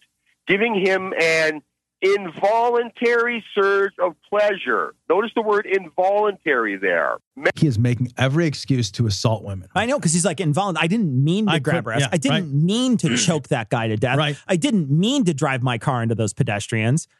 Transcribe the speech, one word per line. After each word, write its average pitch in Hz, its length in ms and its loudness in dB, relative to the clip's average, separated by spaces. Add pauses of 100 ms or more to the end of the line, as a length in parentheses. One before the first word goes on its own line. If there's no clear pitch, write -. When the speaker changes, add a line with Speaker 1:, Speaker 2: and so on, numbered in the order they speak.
(480)
Speaker 1:
giving 208 280 0
him 190 460 0
an 160 420 0 (380)
involuntary 233 1400 0 (100)
surge 196 460 2
of 180 140 0 (140)
pleasure. 196 680 0 (140)
Notice 208 260 0
the 233 80 0
word 208 240 2
involuntary 185 1120 0
there. 85 400 0 (200)
Me- 156 200 0
Speaker 2:
He 165 100 2
is 113 120 0
making 120 380 0
every 139 300 2
excuse 135 460 -2
to 117 140 -2
assault 107 360 -2
women. 98 320 -12
Speaker 3:
I 208 120 0
know, 277 120 0
'cause 160 140 -2
he's 175 120 0
like, 196 140 0
"Involunt-, 175 400 0
I 160 80 2
didn't 165 380 0
mean 196 220 2
to 190 60 2
Speaker 2:
I 165 60 2
Speaker 3:
grab 131 260 -2
Speaker 2:
could-, 117 60 -6
Speaker 3:
her 110 60 -2
ass. - 60 2
Speaker 2:
yeah, 131 100 0
Speaker 3:
I 180 60 0
didn't 196 260 0
Speaker 2:
right. 139 80 -8 (120)
Speaker 3:
mean 233 340 2
to 127 180 0
Speaker 2:
<clears throat> - 0 -
Speaker 3:
choke 165 320 0
that 117 220 -2
guy 113 180 0
to 107 80 0
death. 127 220 2
Speaker 2:
Right. 147 180 0 (100)
Speaker 3:
I 196 100 2
didn't 175 340 0
mean 214 340 2
to 165 100 2
drive 131 280 0
my 123 160 0
car 127 240 0
into 113 120 0
those 107 180 -2
pedestrians. 113 760 -2 (120)